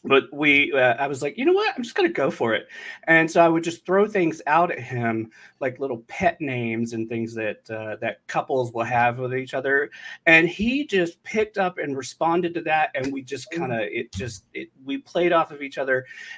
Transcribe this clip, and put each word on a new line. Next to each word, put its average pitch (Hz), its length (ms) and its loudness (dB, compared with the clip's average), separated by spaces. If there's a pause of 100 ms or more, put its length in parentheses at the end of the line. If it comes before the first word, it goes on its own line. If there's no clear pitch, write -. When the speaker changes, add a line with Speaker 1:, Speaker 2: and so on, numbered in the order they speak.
Speaker 1:
But 135 280 4
we, 143 400 4
uh, 127 220 6
I 139 140 -2
was 135 120 -6
like, 147 160 -4
"You 254 80 -2
know 349 80 6
what? 403 240 2
I'm 247 60 -6
just 233 140 -10
gonna 359 120 2
go 143 220 2
for 113 240 0
it." - 140 -4 (360)
And 165 260 6
so 170 140 6
I 165 40 6
would 165 160 2
just 165 200 -6
throw 196 220 4
things 180 400 0
out 165 240 4
at 127 80 -6
him, 117 520 -4 (300)
like 127 200 -4
little 131 260 -6
pet - 340 -2
names 117 540 -4
and 113 140 -4
things 113 260 -6
that, 110 360 -6
uh, 110 260 -8
that 113 320 -8
couples 127 440 -2
will 113 120 -2
have 120 340 2
with 127 160 -6
each 131 180 -6
other. 139 380 0 (340)
And 165 240 6
he 254 380 -2
just 175 380 -2
picked 214 340 -4
up 180 200 -2
and 143 180 -6
responded 165 580 -2
to 165 80 -4
that. 156 320 0
And 135 180 -4
we 135 100 -8
just 127 300 -10
Speaker 2:
Mm. 165 60 -8
Speaker 1:
kinda, 117 400 -4
it - 140 -8
just, - 320 -8 (100)
it, - 160 -10 (140)
we 139 140 -6
played 175 340 0
off 165 180 2
of 147 100 -14
each 139 160 -10
other. 131 300 0 (300)